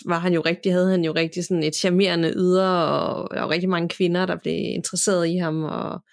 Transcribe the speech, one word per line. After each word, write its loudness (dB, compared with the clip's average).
var 0
han 0
jo 2
rigtig, 0
havde 4
han 2
jo 0
rigtig -2
sådan 0
et 0
charmerende 2
ydre, 2
og -2
der -4
var -4
rigtig 0
mange 0
kvinder, 0
der -4
blev -4
interesseret -2
i 0
ham, -2
og -6